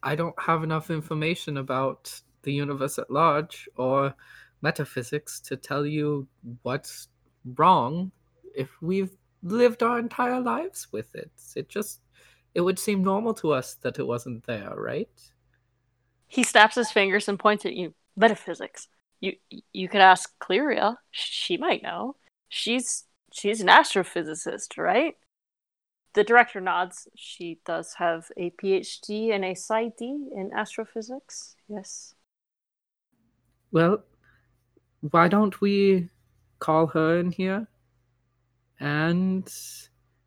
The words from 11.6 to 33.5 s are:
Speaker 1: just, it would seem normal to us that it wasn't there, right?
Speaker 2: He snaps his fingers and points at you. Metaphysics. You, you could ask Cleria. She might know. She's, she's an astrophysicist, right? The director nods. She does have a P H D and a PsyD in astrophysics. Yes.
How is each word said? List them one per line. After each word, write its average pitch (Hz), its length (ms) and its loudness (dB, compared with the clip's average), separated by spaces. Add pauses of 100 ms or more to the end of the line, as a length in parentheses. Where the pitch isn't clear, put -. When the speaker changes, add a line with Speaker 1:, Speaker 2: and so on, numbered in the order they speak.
Speaker 1:
just, - 300 -8 (560)
it 170 60 2
would 185 180 0
seem 196 240 0
normal 202 320 0
to 151 180 0
us 127 220 -4
that - 240 -6
it 131 80 -4
wasn't 120 380 -6
there, 101 300 -8
right? 135 340 -6 (1160)
Speaker 2:
He - 160 -2
snaps 220 320 6
his 240 160 -2
fingers 202 380 2
and 202 80 -2
points 208 280 2
at 175 100 -6
you. 170 180 -6 (220)
Metaphysics. - 720 0 (320)
You, 185 140 -4 (400)
you 185 140 -6
could 202 140 4
ask 185 380 8
Cleria. 240 580 0 (140)
She - 460 -4
might 311 260 -2
know. 214 320 -8 (340)
She's, - 560 -4 (260)
she's 214 300 -4
an 180 60 -2
astrophysicist, 175 1120 4
right? 196 380 0 (1000)
The 214 100 4
director 233 380 4
nods. 185 540 -4
She - 500 -12
does 165 300 -6
have 170 320 -2 (100)
a 175 140 -6
P 190 220 -2
H 185 280 -2
D 220 300 -4
and 196 120 0
a 185 100 -4
PsyD 220 460 -4
in 247 560 -8
astrophysics. 220 1000 -10 (120)
Yes. - 460 -14 (1600)